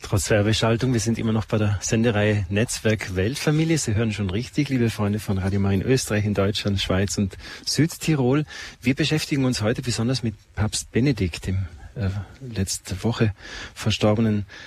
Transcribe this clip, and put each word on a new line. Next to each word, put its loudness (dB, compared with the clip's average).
Trotz 0
Werbeschaltung, 2
wir 2
sind 0
immer 0
noch 0
bei 0
der 2
Sendereihe 2
Netzwerk 0
Weltfamilie. 2
Sie -2
hören 0
schon -2
richtig, -2
liebe 2
Freunde 0
von -2
Radio 0
Maria 2
in 2
Österreich, 2
in 0
Deutschland, 0
Schweiz 0
und -2
Südtirol. 2
Wir 2
beschäftigen 0
uns 0
heute 0
besonders -2
mit -2
Papst -4
Benedikt, 0
dem, 0
äh, -2
letzte -6
Woche 0
verstorbenen 2